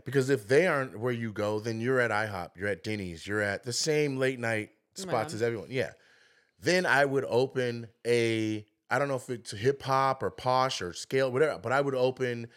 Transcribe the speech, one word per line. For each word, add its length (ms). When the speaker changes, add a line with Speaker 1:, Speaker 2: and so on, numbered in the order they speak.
Speaker 1:
because 240
if 180
they 200
aren't 320
where 140
you 200
go, 260
then 220
you're 200
at 100
ihop, 440
you're 140
at 160
Denny's, 420
you're 140
at 240
the 80
same 460
late 200
night 300
Speaker 2:
Right 400
Speaker 1:
spots 240
Speaker 2:
on. 40
Speaker 1:
as 60
everyone. 280
Yeah. 220
Then 240
I 220
would 200
open 640
a, 580
I 80
don't 100
know 80
if 140
it's 220
hip 300
hop 400
or 80
posh 520
or 100
scale, 400
whatever, 260
but 140
I 80
would 140
open 640